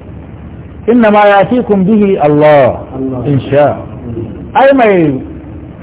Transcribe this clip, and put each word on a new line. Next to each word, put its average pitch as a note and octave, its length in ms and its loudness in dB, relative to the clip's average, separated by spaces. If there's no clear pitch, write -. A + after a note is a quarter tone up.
"Inna A3+ 240 4
ma G#3 160 4
yatikum G3+ 580 2
bihi G3+ 340 2
Allah, D3 600 4
in C#3 140 0
sha." C#3 260 2
Ai C4+ 200 4
mai F#3 460 2